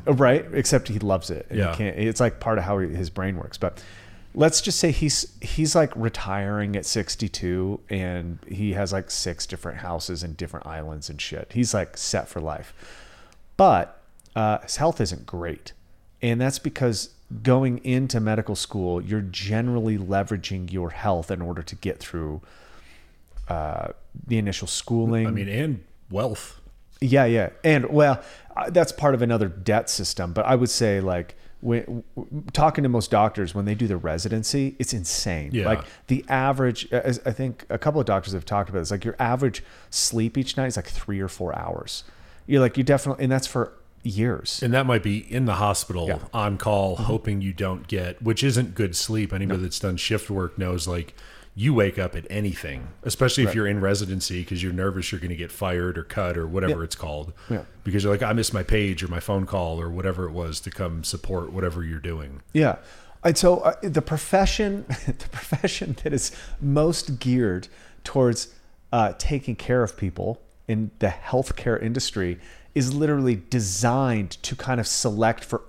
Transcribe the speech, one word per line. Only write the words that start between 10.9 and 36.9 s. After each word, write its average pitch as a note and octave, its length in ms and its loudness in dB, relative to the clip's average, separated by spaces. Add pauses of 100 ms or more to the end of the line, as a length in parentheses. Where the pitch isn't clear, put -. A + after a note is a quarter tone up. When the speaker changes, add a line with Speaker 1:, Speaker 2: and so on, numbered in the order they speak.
Speaker 1:
and D2 120 -10
shit. - 320 -10
He's, A#2+ 200 2
like, F#2+ 240 -2
set - 300 -2
for - 140 -8
life. D2+ 320 -8 (800)
But, D3 460 6 (340)
uh, G#2+ 240 2
his - 160 -8
health D#3+ 240 2
isn't E2+ 260 -2
great. E2+ 460 -8 (500)
And A#2 200 2
that's C3+ 180 0
because B2 520 -2 (300)
going B2+ 440 4
into B2+ 340 2
medical G#2+ 380 0
school, F2+ 440 -2
you're G2+ 200 -2
generally A2 760 0
leveraging F#2+ 760 -2
your F2 160 -2
health F2 420 -2
in F2+ 100 -4
order F2 220 -6
to - 120 -12
get - 240 -6
through, D#2 420 -6 (1080)
uh, D#2 420 -4 (380)
the A#2 120 2
initial G2+ 280 -2
schooling. A2+ 600 0
Speaker 2:
I A2+ 40 0
mean, G2+ 180 -2
and A#2+ 340 -2 (260)
wealth. G#2+ 500 -4 (400)
Speaker 1:
Yeah, C3+ 260 6
yeah. A2+ 240 4 (140)
And, D3+ 260 6
well, D3 320 6 (360)
uh, - 140 -2
that's E3+ 200 4
part C#3+ 220 4
of A#2+ 80 4
another A#2 260 2
debt G2+ 420 0
system. F2 440 -4
But G#2 120 2
I C3 100 6
would A#2+ 160 4
say, G2+ 280 2
like, F2+ 360 -2 (260)
when, A#2 200 0
w-, A#2 220 -8 (120)
w-, - 280 -10 (100)
talking D3+ 300 4
to C3 60 4
most A#2+ 220 2
doctors, G2+ 420 2
when G2+ 120 -2
they G#2 100 0
do A#2 120 0
the F#2+ 100 0
residency, A2 800 -2
it's B2 140 -2
insane. E2+ 600 -4
Speaker 2:
Yeah. G#2+ 120 2
Speaker 1:
Like, - 180 2 (240)
the C3+ 200 2
average, C3 640 0